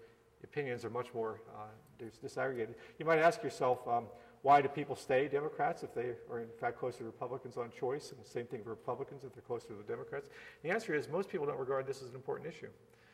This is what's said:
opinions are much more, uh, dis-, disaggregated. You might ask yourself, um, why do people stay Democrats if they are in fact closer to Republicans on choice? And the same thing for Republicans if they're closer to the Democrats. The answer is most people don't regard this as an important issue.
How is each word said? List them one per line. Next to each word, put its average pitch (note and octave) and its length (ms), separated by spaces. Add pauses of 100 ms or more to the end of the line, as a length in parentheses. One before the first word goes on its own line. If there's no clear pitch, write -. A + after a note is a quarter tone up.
(440)
opinions B2+ 400
are A2+ 60
much A#2+ 240
more, A2 260 (160)
uh, G#2+ 120 (320)
dis-, A2+ 180
disaggregated. B2+ 560 (260)
You D#3 60
might D#3+ 140
ask E3 240
yourself, B2+ 440
um, A#2 200 (400)
why C#3+ 140
do C3+ 80
people C#3 260
stay C3+ 320
Democrats D3 560
if C3 100
they B2 200 (180)
are A#2+ 80
in A#2 80 (100)
fact A#2 220
closer B2 200
to B2+ 40
Republicans A#2+ 540
on A#2+ 120
choice? C#3 440
And A2+ 120
the - 40
same A#2+ 160
thing A2+ 180
for A#2+ 60
Republicans B2+ 560
if A#2+ 80
they're A#2 80
closer A#2 260
to A#2 60
the G#2 100
Democrats. - 460 (340)
The D3+ 60
answer F#3 260
is B2+ 140
most F#3 180
people D#3 180
don't C#3+ 140
regard C3+ 260
this C3+ 160
as B2 100
an B2 40
important C#3 320
issue. - 220 (440)